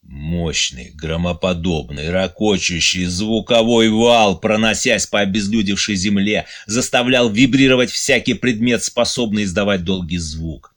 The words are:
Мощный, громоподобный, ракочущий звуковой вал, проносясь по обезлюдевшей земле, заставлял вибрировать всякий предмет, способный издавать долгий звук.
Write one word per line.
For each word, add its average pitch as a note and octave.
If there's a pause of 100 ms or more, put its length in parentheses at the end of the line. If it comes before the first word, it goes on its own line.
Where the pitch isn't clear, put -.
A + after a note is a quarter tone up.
Мощный, D2+
громоподобный, E2
ракочущий F#2
звуковой A2
вал, A2
проносясь G#2+
по G#2
обезлюдевшей G2+
земле, G2+ (220)
заставлял B2
вибрировать B2+
всякий B2+
предмет, A#2
способный A2+
издавать G2
долгий F2+
звук. D#2+